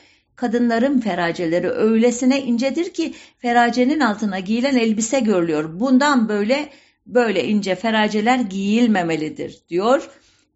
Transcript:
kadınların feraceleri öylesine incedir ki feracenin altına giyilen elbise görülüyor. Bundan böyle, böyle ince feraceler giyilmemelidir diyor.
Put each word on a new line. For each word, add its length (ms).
kadınların 640
feraceleri 680
öylesine 720
incedir 520
ki 200
feracenin 640
altına 400
giyilen 360
elbise 440
görülüyor. 600
Bundan 500
böyle, 400
böyle 420
ince 280
feraceler 640
giyilmemelidir 1300
diyor. 400